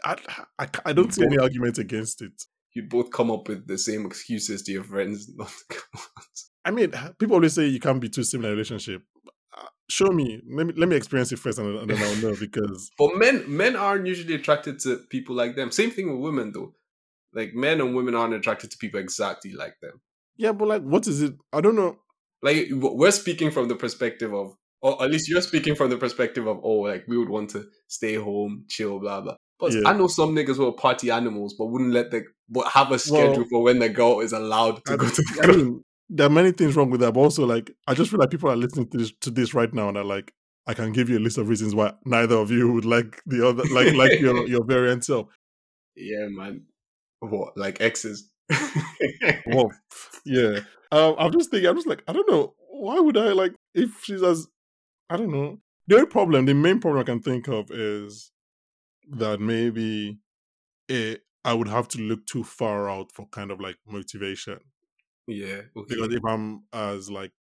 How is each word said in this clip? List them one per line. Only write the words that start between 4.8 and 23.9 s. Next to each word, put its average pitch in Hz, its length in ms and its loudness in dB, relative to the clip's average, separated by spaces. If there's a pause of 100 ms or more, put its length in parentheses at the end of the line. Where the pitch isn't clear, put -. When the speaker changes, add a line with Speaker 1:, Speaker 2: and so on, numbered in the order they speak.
Speaker 2:
friends 98 440 -6
<laughs> - 80 -20
not - 120 -12
to - 160 -20 (100)
go - 260 -18 (160)
out. - 240 -20 (240)
Speaker 1:
I 185 60 -4
mean, 214 220 0 (260)
people 220 160 2
always 165 200 6
say 156 120 2
you 131 140 0
can't 131 200 0
be 117 80 -4
too 113 160 -4
similar 113 240 -4
in 104 40 -2
a 104 40 -2
relationship. 104 460 -8 (540)
Uh, - 100 -20 (220)
show - 200 2
me. 127 320 -2 (100)
Let 151 160 -2
me, 170 100 -4
let 170 120 4
me 165 80 4
experience 131 360 -2
it 117 60 -6
first, 120 200 -6
and, 104 200 -4
and 107 120 -6
then 104 120 0
I'll 104 140 -2
know, 107 200 -2
Speaker 2:
<laughs> - 0 -
Speaker 1:
because 101 640 -6
Speaker 2:
But 160 180 4
men, 240 280 4 (120)
men 226 200 0
aren't 196 300 0
usually 170 280 -4
attracted 147 460 -2
to 123 180 -4 (120)
people 131 260 -8
like 123 200 -2
them. 127 160 -6
Same 226 180 0
thing 196 220 -6
with 127 100 -8
women, 131 300 -4
though. 92 220 -14 (600)
Like, 110 200 -8
men 147 260 0
and 127 160 -2
women 123 180 -2
aren't 117 200 0
attracted 107 380 -4
to - 60 -20
people 104 220 -8
exactly 95 520 -8
like 82 300 -14
them. - 180 -18 (360)
Speaker 1:
Yeah, 220 160 0
but, 214 160 -2
like, 214 140 0
what 156 240 0
is 147 160 -2
it? 139 120 -2 (180)
I 151 80 -2
don't 214 160 4
know. 185 220 0 (440)
Speaker 2:
Like, 151 280 2
w-, 131 260 -2
we're 165 140 6
speaking 165 400 0
from 127 180 0
the 120 80 -2
perspective 117 580 -6